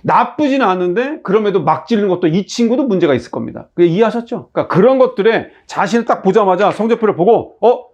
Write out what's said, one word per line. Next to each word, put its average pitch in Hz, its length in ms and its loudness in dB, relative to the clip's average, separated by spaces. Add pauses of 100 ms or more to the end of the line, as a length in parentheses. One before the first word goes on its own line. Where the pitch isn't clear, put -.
나쁘진 254 600 0
않은데 190 600 -2
그럼에도 196 400 0
막 156 240 -2
찌르는 208 200 0
것도 180 200 -2
이 185 180 0
친구도 240 400 -2
문제가 170 300 2
있을 120 160 -6
겁니다. 113 420 -10
그게 175 140 2
이해하셨죠? 226 640 -2
그러니까 - 200 -4
그런 254 260 4
것들에 214 500 0 (160)
자신을 208 400 -2
딱 - 160 -2
보자마자 190 500 2
성적표를 220 440 -2
보고 180 440 0
어? 226 340 0